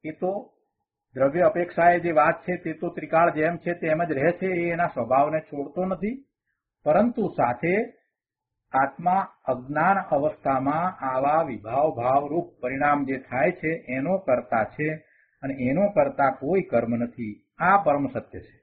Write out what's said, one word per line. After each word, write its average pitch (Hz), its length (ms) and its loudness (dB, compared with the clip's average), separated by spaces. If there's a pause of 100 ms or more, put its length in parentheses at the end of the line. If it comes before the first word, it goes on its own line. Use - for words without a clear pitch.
એ 156 80 -10
તો 185 200 -4 (840)
દ્રવ્ય 143 300 2
અપેક્ષાએ 170 540 4
જે 170 120 -2
વાત 156 300 4
છે 180 160 -6
તે 160 160 -8
તો 175 160 -8
ત્રિકાળ 165 440 2
જેમ 156 240 0
છે 175 160 -4
તેમ 160 300 -2
જ 160 100 -6
રહે 139 180 2
છે, 185 220 -4
એ 170 160 -2
એના 170 240 -2
સ્વભાવને 139 460 2
છોડતો 143 440 -8
નથી. 196 380 -4 (640)
પરંતુ 208 440 2
સાથે 139 440 0 (960)
આત્મા 170 500 0 (220)
અજ્ઞાન 147 540 0 (120)
અવસ્થામાં 147 920 0
આવા 135 420 0
વિભાવ 123 500 -2
ભાવરૂપ 143 540 0 (100)
પરિણામ 139 480 0
જે 135 120 -4
થાય 139 340 -2
છે 160 180 -6 (180)
એનો 135 300 -2
કર્તા 120 520 0
છે 151 180 -4 (540)
અને 139 180 -6
એનો 139 320 2
કર્તા 139 460 2
કોઈ 170 320 -2
કર્મ 117 240 2
નથી. 117 400 -6 (240)
આ 185 200 4
પરમ 143 300 2
સત્ય - 320 -10
છે. - 220 -20